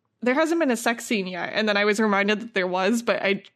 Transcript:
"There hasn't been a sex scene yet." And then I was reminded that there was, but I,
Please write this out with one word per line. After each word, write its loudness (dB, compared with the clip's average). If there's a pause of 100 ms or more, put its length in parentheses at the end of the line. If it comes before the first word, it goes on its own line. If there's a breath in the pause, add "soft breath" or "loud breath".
(220)
"There 2
hasn't 2
been 2
a 0
sex -4
scene -2
yet." -8
And 0
then 2
I 2
was 2
reminded 2
that -10
there 0
was, 0
but 0
I, 0 (120)